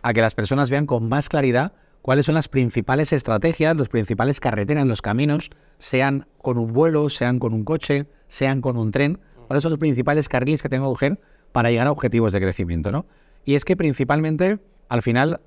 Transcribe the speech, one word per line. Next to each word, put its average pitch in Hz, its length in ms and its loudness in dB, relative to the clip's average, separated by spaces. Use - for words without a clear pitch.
a 120 100 -2
que 117 100 4
las 110 120 0
personas 131 360 0
vean 143 160 0
con 113 220 -2
más 139 200 -2
claridad 139 440 0
cuáles 135 260 2
son 156 80 2
las 156 140 0
principales 131 640 0
estrategias, 156 640 0
los 135 120 0
principales 117 520 0
carreteras, 131 460 0
los 117 160 0
caminos, 143 480 0
sean 135 480 -2
con 123 180 -2
un 113 160 -2
vuelo, 151 380 2
sean 123 280 0
con 113 140 -2
un 110 120 -2
coche, 147 420 -2
sean 135 320 -2
con 123 160 -2
un 110 160 -2
tren, 147 260 0
cuáles 139 160 0
son 165 80 0
los 147 80 -2
principales 147 500 0
carriles 139 340 0
que 139 60 -6
tengo 135 180 -2
que 135 40 -2
coger 139 300 0
para 120 180 2
llegar 120 180 2
a - 20 4
objetivos 117 420 2
de 98 80 0
crecimiento, 87 520 -2
¿no? 151 140 -4
Y 139 120 2
es 139 80 0
que 185 120 0
principalmente, 156 840 0
al 120 140 0
final 135 440 0